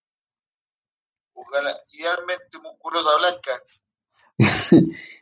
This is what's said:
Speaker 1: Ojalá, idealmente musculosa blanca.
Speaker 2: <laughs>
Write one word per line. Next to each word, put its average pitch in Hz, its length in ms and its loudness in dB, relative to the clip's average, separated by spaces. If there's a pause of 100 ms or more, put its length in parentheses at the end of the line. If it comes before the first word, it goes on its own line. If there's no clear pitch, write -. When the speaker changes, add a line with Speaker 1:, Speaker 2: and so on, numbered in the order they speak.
(1300)
Speaker 1:
Ojalá, 143 440 -6 (160)
idealmente 175 680 -6
musculosa 160 580 -4
blanca. 160 440 -2 (760)
Speaker 2:
<laughs> - 580 4 (260)